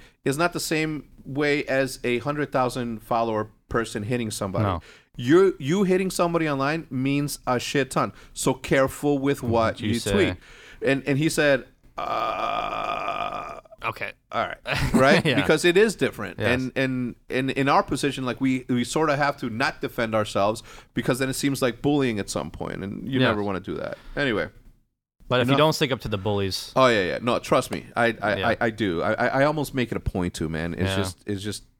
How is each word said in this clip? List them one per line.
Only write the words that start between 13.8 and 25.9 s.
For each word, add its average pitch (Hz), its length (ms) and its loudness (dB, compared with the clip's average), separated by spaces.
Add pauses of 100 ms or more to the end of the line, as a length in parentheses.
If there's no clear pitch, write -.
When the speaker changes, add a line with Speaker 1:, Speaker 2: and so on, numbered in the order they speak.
Speaker 2:
Okay. 110 260 -6 (220)
Speaker 1:
all 110 120 -2
right." - 200 -6
Speaker 2:
<laughs> 139 300 -2
Speaker 1:
Right? 143 300 6
Speaker 2:
Yeah. 135 120 2
Speaker 1:
Because 147 280 4
it 175 120 6
is 208 180 6
different. 104 460 -4
Speaker 2:
Yes. 117 200 2
Speaker 1:
And, 127 160 -4
and, 131 380 -2 (160)
and 131 220 0
in 135 160 0
our 175 140 4
position, 135 420 -2
like, 123 160 -4
we, 131 280 2
we 123 160 2
sorta 156 320 0
have 143 220 0
to 131 120 -6
not 131 300 -2
defend 117 340 -2
ourselves 107 480 0 (320)
because 127 260 0
then 131 80 0
it 131 60 -4
seems 139 280 -2
like 120 200 -2
bullying 135 360 2
at 98 100 -6
some 80 220 -6
point, - 320 -8
and - 240 -8
you 135 140 0
Speaker 2:
Yes. 123 80 4
Speaker 1:
never 104 140 0
wanna 98 180 -4
do 82 140 -8
that. - 220 -6 (200)
Anyway. 113 320 -2 (800)
Speaker 2:
But 127 140 2
if 123 40 2
you 127 60 2
Speaker 1:
Enough. 139 60 4
Speaker 2:
don't 156 160 6
stick 135 180 0